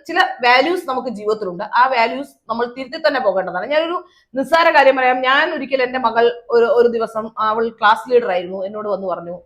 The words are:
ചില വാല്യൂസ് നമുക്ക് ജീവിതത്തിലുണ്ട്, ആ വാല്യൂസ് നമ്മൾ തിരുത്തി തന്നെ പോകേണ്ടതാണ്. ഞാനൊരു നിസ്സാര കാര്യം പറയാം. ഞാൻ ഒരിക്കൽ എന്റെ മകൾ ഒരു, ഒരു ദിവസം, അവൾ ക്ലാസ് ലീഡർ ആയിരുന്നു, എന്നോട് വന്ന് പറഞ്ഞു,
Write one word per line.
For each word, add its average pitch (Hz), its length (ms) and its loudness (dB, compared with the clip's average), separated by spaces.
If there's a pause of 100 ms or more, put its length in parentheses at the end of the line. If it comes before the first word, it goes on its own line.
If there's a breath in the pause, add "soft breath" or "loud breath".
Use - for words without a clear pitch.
ചില 330 120 -2
വാല്യൂസ് 277 720 2
നമുക്ക് 254 200 -4
ജീവിതത്തിലുണ്ട്, 208 540 -6
ആ 240 240 2
വാല്യൂസ് 254 420 -2 (200)
നമ്മൾ 233 160 -4
തിരുത്തി 262 420 -6
തന്നെ 285 120 0
പോകേണ്ടതാണ്. 185 460 -2
ഞാനൊരു 330 420 -2 (280 soft breath)
നിസ്സാര 330 340 2
കാര്യം 277 260 6
പറയാം. 254 260 2
ഞാൻ 285 320 2
ഒരിക്കൽ 262 300 -2
എന്റെ 254 160 -4
മകൾ 233 500 2
ഒരു, 233 160 4
ഒരു 240 220 4
ദിവസം, 220 500 -4
അവൾ 220 320 0
ക്ലാസ് 226 420 0
ലീഡർ 233 200 2
ആയിരുന്നു, 185 340 -4
എന്നോട് 208 240 -8
വന്ന് 190 180 -4
പറഞ്ഞു, 170 380 -8